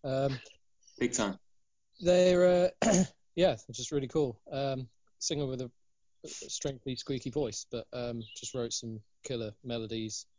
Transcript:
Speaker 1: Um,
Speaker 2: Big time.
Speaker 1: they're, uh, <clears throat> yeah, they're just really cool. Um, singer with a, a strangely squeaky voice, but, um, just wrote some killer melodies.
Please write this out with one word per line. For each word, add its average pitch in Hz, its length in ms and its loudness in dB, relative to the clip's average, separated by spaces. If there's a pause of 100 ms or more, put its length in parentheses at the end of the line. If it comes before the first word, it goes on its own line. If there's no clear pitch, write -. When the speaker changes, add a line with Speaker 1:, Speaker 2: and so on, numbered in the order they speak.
Speaker 1:
Um, 135 340 0 (600)
Speaker 2:
Big 123 140 0
time. 104 260 0 (600)
Speaker 1:
they're, 180 720 6 (120)
uh, 190 200 6 (180)
<clears throat> - 140 -20
yeah, 170 200 4
they're - 180 -16
just 123 180 -8
really 139 160 -2
cool. 131 320 0 (120)
Um, 135 360 -4 (320)
singer 147 280 -2
with 131 140 -4
a, 123 100 -8 (540)
a - 20 -12
strangely - 720 -8
squeaky 135 340 -4
voice, 127 400 -4
but, 117 220 -8
um, 120 280 -6 (140)
just - 180 -10
wrote 117 200 -4
some 110 260 -8 (240)
killer 113 300 -6 (100)
melodies. 113 600 -6 (140)